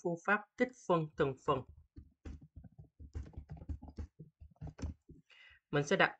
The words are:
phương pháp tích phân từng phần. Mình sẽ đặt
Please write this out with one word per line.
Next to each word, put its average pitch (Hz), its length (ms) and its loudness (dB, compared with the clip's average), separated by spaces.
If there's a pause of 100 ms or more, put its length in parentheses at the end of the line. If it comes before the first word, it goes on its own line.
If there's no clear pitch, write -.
phương 175 220 0
pháp 208 160 4 (160)
tích 254 120 2 (180)
phân 165 200 4 (100)
từng 139 180 4 (120)
phần. 135 160 2 (4000)
Mình 147 140 2
sẽ 190 120 2
đặt 170 240 4